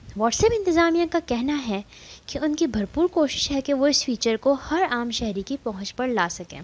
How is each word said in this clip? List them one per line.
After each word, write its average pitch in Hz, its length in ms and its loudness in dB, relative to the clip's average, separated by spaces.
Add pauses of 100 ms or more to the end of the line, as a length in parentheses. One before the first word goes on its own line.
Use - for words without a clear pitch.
(180)
WhatsApp 233 340 4
इंतज़ामिया 339 540 4
का 330 140 -2
कहना 262 360 -2
है 214 280 -4 (460)
कि - 100 -8
उनकी 302 280 0
भरपूर 220 400 0
कोशिश 302 440 0
है 269 100 0
कि 285 120 0
वो 269 140 4
इस 285 160 2
फीचर 226 340 0
को 277 160 2
हर 320 300 0
आम 240 280 -2
शहरी 208 320 -4
की 269 140 -6
पहुंच 202 340 -8
पर 254 160 -4
ला 196 200 0
सकें। 165 360 -12